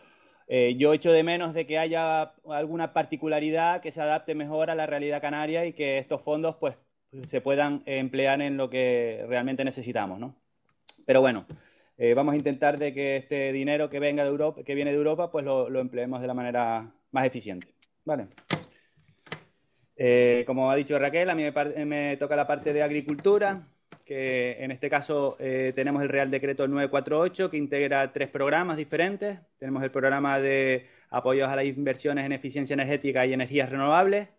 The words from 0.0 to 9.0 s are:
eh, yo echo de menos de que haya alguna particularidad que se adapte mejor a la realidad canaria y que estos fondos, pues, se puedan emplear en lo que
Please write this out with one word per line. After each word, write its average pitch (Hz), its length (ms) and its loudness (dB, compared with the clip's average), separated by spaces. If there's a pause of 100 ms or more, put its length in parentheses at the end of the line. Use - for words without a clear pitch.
eh, 123 300 4
yo 147 160 6
echo 165 180 4
de 160 120 6
menos 170 300 -2
de 160 140 -4
que 156 100 -2
haya 160 560 0 (160)
alguna 156 440 -4
particularidad 160 880 0
que 160 100 -10
se 160 100 -8
adapte 156 340 -2
mejor 156 340 -2
a 160 60 -2
la 156 100 -2
realidad 147 360 -4
canaria 151 440 -2
y 165 80 -6
que 139 240 -2
estos 139 240 -4
fondos, 156 340 -2
pues, 135 200 -4 (480)
se 127 180 -4
puedan 143 440 0
emplear 135 560 0
en 143 140 -4
lo 135 140 -2
que 120 580 0